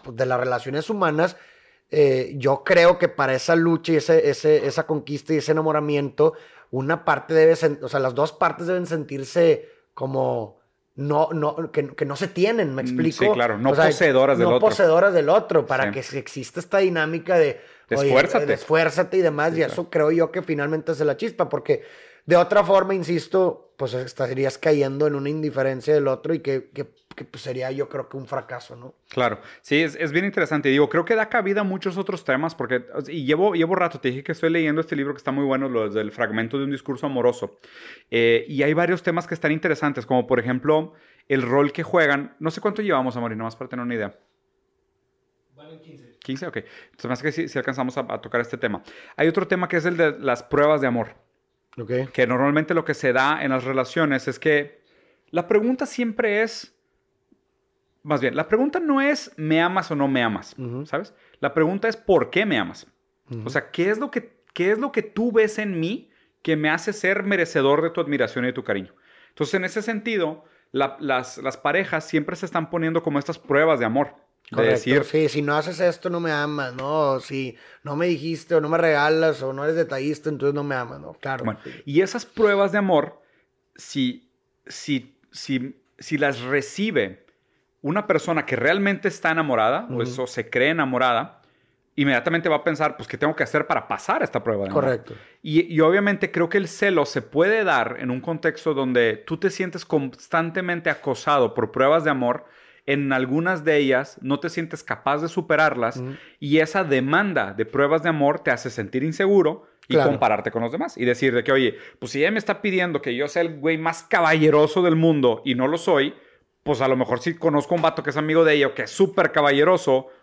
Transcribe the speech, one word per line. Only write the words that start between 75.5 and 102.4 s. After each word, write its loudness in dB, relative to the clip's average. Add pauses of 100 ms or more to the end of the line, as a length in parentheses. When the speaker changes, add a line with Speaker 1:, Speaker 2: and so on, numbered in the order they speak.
Speaker 1:
haces -2
esto, 0
no -4
me -2
amas, -4
¿no? 0
Si -8 (280)
no -8
me -2
dijiste -4
o 4
no -4
me 2
regalas 2
o -6
no -8
eres 0
detallista, -4
entonces -2
no -4
me -4
amas, -8
¿no? -18
Claro. -8
Speaker 2:
Bueno, -6 (240)
y 0
esas -2
pruebas 2
de 0
amor, 0 (560)
si, -4 (380)
si, -8 (140)
si, -8 (180)
si -6
las 0
recibe -2 (540)
una -4
persona 0
que -4
realmente 0
está -4
enamorada, 0
o -10
Speaker 1:
Ujú. -2
Speaker 2:
eso -6
se -8
cree 2
enamorada, 0 (520)
inmediatamente 0
va 2
a -4
pensar, -2
pues, -16
¿qué -10
tengo -2
que 0
hacer -2
para -2
pasar -4
esta -4
prueba -2
de -6
amor? 0
Speaker 1:
Correcto. -2 (280)
Speaker 2:
Y, 0
y -2
obviamente 2
creo 0
que 0
el -2
celo 0
se -6
puede 2
dar 0
en -4
un -4
contexto -4
donde 2
tú -8
te 0
sientes -8
constantemente -2
acosado 0
por -2
pruebas 4
de 0
amor, -2 (400)